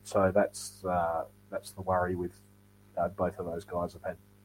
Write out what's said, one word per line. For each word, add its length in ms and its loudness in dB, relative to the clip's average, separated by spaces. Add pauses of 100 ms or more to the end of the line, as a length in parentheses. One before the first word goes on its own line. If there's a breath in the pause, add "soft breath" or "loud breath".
So 300 4
that's, 520 0
uh, 380 0 (280)
that's 200 -8
the 100 -12
worry 340 2
with, 240 -4 (580)
uh, 120 2
both 300 -2
of 60 -6
those 200 -6
guys 280 -4
have 100 -16
had 120 -6 (300)